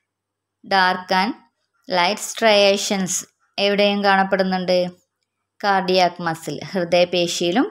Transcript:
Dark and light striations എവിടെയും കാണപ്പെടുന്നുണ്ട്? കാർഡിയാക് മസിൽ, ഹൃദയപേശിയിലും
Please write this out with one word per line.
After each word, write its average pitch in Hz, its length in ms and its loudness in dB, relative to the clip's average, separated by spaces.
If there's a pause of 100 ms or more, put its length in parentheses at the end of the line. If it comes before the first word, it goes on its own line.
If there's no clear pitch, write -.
(720)
Dark 190 480 2
and 220 140 -2 (540)
light 180 320 0 (100)
striations 202 840 2 (460)
എവിടെയും 202 480 0
കാണപ്പെടുന്നുണ്ട്? 190 680 2 (880)
കാർഡിയാക് 185 640 2
മസിൽ, 160 280 -6 (180)
ഹൃദയപേശിയിലും 180 1000 0